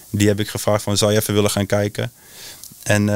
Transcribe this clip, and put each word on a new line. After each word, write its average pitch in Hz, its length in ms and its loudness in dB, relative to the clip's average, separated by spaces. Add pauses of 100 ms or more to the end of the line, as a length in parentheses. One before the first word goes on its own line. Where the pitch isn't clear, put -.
(100)
Die 104 180 2
heb 101 120 2
ik 107 80 -2
gevraagd 107 340 0
van, 101 140 -2
"Zou 104 160 2
je 107 60 4
even 107 160 0
willen 101 160 2
gaan 101 160 0
kijken?" 104 460 -2 (720)
En, 104 340 2